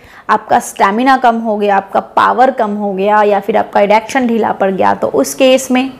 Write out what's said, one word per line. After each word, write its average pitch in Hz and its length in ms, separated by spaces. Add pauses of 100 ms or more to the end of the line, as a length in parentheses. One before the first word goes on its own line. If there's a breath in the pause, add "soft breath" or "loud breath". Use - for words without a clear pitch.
(300 loud breath)
आपका 214 280
स्टेमिना 233 580
कम 233 200
हो 226 200
गया, 202 200
आपका - 240
पावर 214 500
कम 233 200
हो 208 220
गया, 208 300
या 202 180
फिर 208 160
आपका 208 240
erection 220 460
ढीला 226 260
पड़ 196 180
गया, 196 240
तो 190 120
उस 262 280
case 262 360
में 254 300